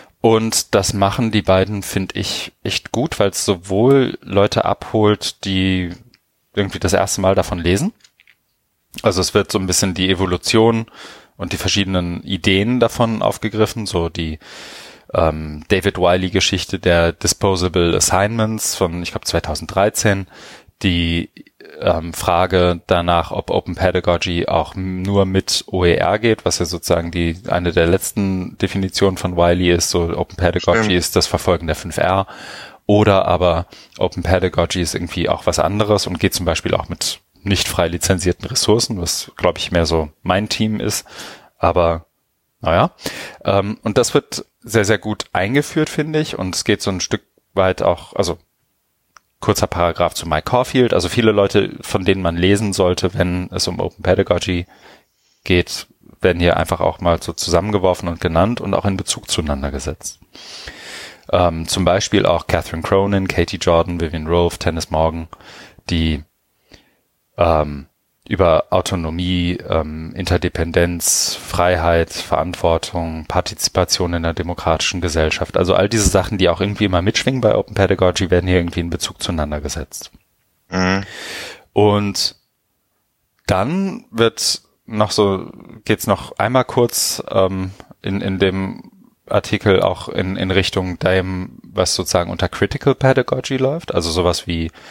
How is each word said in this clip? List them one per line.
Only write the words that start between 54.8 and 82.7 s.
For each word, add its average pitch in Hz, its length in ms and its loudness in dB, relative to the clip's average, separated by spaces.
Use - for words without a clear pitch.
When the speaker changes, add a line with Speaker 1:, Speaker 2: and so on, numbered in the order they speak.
Speaker 1:
geht, - 440 0
werden 87 180 2
hier 87 160 4
einfach 82 240 0
auch 85 200 0
mal 85 220 2
so 85 120 -8
zusammengeworfen 90 760 0
und 82 140 -6
genannt 90 400 2
und 98 100 -2
auch - 140 0
in 98 100 0
Bezug - 340 -6
zueinander 71 400 -4
gesetzt. - 500 -10
Ähm, 82 380 2
zum 92 160 0
Beispiel 95 400 2
auch 85 220 2
Catherine 82 360 -2
Cronin, 98 460 2
Katie 87 300 -2
Jordan, 85 420 2
Vivian 78 280 -4
Rolfe, 85 300 2
Tennis 80 320 -4
Morgan, 80 380 0
die, 80 340 0
ähm, 76 500 0
über 87 440 4
Autonomie, 87 880 0
ähm, 80 480 -4
Interdependenz, 87 1200 0
Freiheit, 85 760 2
Verantwortung, 82 1160 -4
Partizipation - 880 -2
in 82 80 -2
der 82 100 0
demokratischen 85 720 -2
Gesellschaft, 80 560 0
also 90 160 2
all 104 160 2
diese 104 180 2
Sachen, 95 300 0
die 90 100 4
auch 85 140 0
irgendwie 104 240 0
immer 90 160 2
mitschwingen 123 400 -2
bei 113 120 4
Open - 200 -2
Pedagogy, 92 560 2
werden 87 160 4
hier 90 100 4
irgendwie 85 240 0
in 85 80 -4
Bezug - 340 -6
zueinander 76 380 -4
gesetzt. - 500 -10
Speaker 2:
Mhm. 95 340 2
Speaker 1:
Und 101 640 2